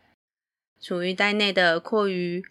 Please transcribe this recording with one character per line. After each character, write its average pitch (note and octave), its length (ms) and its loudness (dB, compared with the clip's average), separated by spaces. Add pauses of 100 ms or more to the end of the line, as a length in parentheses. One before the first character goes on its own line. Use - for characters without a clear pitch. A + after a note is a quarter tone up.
(800)
处 F3 220 -6
于 F#3 100 -2
袋 G3+ 200 0
内 G#3 200 2
的 F3 260 4
阔 G#3 280 0
鱼 F3+ 420 -4